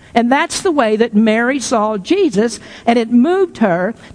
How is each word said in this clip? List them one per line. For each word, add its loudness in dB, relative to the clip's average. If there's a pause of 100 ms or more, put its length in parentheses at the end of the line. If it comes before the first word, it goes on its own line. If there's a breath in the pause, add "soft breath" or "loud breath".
(140 soft breath)
And 2
that's -2
the 0
way 0
that 0
Mary 2
saw -2
Jesus, -2 (260 loud breath)
and 2
it -2
moved 2
her 0 (200 loud breath)